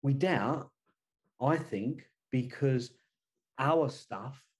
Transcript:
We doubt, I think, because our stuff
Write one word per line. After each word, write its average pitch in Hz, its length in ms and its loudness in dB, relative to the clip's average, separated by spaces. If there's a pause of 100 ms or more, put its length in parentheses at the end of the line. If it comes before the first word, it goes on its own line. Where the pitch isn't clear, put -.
We 139 100 4
doubt, 135 560 0 (720)
I 147 160 4
think, 117 460 -4 (280)
because 127 600 0 (680)
our 147 320 2
stuff 110 540 -12 (160)